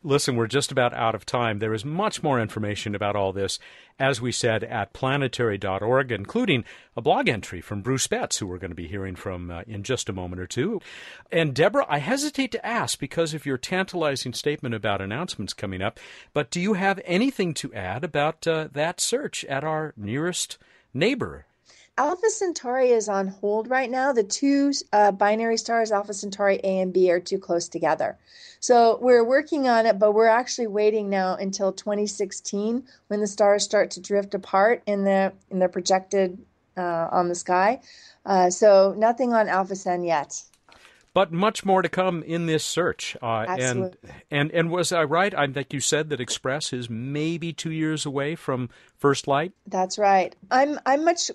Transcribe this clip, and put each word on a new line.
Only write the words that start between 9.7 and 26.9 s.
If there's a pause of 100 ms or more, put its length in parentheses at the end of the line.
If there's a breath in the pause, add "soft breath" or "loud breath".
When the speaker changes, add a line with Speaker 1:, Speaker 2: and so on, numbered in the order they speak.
Speaker 1:
just
a
moment
or
two. (500 loud breath)
And
Deborah,
I
hesitate
to
ask
because
of
your
tantalizing
statement
about
announcements
coming
up, (320 loud breath)
but
do
you
have
anything
to
add
about,
uh,
that
search
at
our
nearest (380 soft breath)
neighbor? (540 soft breath)
Speaker 2:
Alpha
Centauri
is
on
hold
right
now.
The
two, (220)
uh,
binary
stars,
Alpha
Centauri
A
and